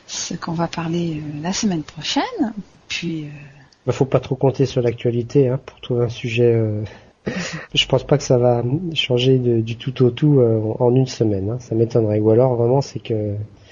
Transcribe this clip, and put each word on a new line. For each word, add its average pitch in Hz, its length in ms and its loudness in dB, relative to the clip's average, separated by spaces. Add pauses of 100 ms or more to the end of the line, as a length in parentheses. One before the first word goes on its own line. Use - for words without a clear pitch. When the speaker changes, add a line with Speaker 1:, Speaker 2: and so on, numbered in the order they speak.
Speaker 1:
ce - 280 -8
qu'on 170 180 -8
va 165 160 -2
parler, 165 500 -4
euh, 151 240 -10
la 175 100 -4
semaine 180 300 -2
prochaine. 156 400 -4 (680)
Puis, 165 360 -6
euh, 147 40 -12 (580)
Speaker 2:
Bah, 123 60 0
faut - 140 0
pas 131 140 2
trop - 140 -4
compter 131 320 2
sur - 140 -2
l'actualité, 120 680 2
hein, 135 180 -2
pour - 140 -20
trouver 120 260 -2
un - 20 -6
sujet, 120 460 0
euh, 107 280 0 (440)
<laughs> - 480 -8
je - 120 2
pense - 180 2
pas 147 120 2
que 143 80 -4
ça 127 140 4
va 120 240 2 (320)
changer 131 440 2
de, 120 220 2
du 113 160 -4
tout - 280 -4
au 123 60 4
tout, 143 300 4
euh, 113 200 4 (180)
en 123 160 4
une 131 120 4
semaine, 104 440 -2
hein. 123 100 -4
Ça - 140 -8
m'étonnerait. 110 460 2
Ou 110 100 4
alors 123 240 4
vraiment, 120 260 2
c'est 117 200 -8
que, 104 340 -4 (380)